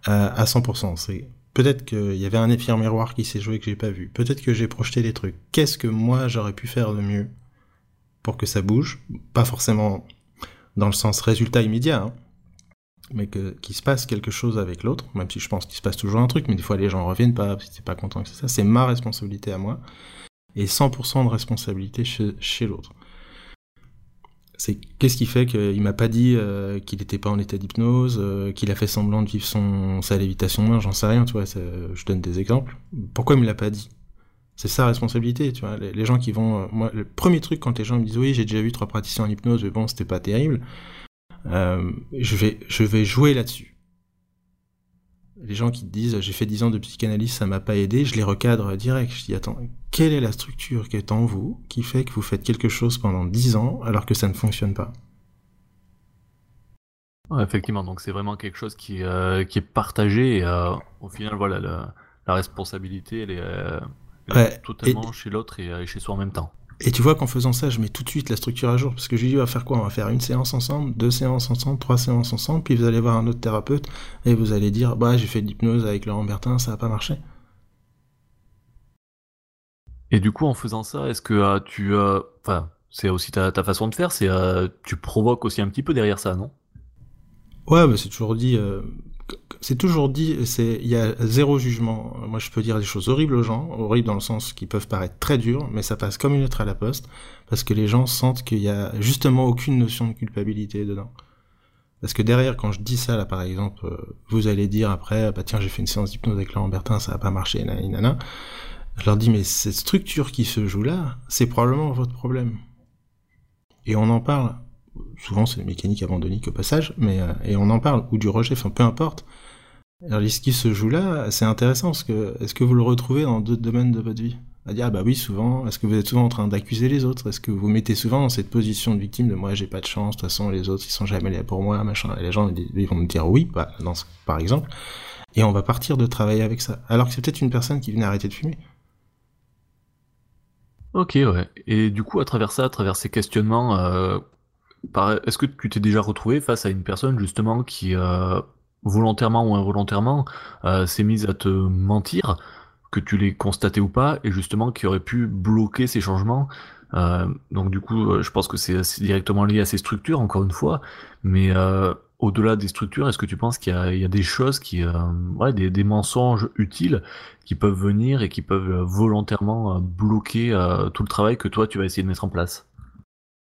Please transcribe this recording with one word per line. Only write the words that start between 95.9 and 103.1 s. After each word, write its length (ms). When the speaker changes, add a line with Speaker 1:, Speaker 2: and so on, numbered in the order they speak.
Speaker 1:
passe 200
comme 180
une 80
lettre 180
à 40
la 120
poste, 320
parce 160
que 100
les 140
gens 180
sentent 380
qu'il 160
y 80
a 320
justement 460
aucune 320
notion 280
de 60
culpabilité 720
dedans. 280
Parce 120
que 100
derrière, 340
quand 140
je 100
dis 160
ça, 200